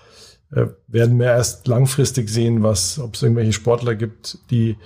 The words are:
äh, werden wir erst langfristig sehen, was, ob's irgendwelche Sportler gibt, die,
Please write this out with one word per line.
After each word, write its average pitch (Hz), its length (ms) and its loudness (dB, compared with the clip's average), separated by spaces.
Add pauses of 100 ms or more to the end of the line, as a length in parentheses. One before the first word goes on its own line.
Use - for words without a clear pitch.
(520)
äh, 120 140 0 (220)
werden 117 300 2
wir 120 100 2
erst 120 400 0
langfristig 127 600 0
sehen, 117 320 0
was, 107 380 0
ob's 113 220 -10
irgendwelche 117 320 2
Sportler 120 420 -2
gibt, - 420 -10 (120)
die, 113 260 0 (100)